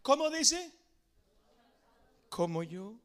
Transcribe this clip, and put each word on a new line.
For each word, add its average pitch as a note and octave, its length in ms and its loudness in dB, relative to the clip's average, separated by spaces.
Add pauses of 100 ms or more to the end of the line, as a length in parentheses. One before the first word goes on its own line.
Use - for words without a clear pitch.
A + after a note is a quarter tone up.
¿Cómo D4+ 300 4
dice? D#4+ 420 0 (1600)
"Como E3+ 320 -2
yo". F#3 420 -12